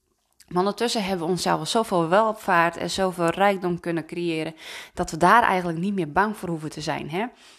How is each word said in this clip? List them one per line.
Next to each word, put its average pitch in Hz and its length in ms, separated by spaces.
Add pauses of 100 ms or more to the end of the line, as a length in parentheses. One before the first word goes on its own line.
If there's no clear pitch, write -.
(480)
Maar 180 120
ondertussen 208 440
hebben 180 220
we 175 60
onszelf 170 280
al 156 60
zoveel 185 420
welvaart 185 720
en 175 120
zoveel 175 400
rijkdom 185 500
kunnen 165 260
creëren, 160 500 (380)
dat 175 180
we 165 60
daar 196 260
eigenlijk 175 360
niet 202 140
meer 165 180
bang 202 260
voor 175 120
hoeven 156 200
te 151 120
zijn, 147 280
hè? 190 160 (340)